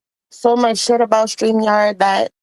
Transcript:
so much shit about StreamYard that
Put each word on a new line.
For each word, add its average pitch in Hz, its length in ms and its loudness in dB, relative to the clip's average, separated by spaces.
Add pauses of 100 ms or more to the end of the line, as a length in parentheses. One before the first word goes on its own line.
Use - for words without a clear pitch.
(320)
so 240 260 0
much 226 220 0
shit 240 220 0
about 220 280 0
StreamYard 208 720 0
that 196 320 0 (120)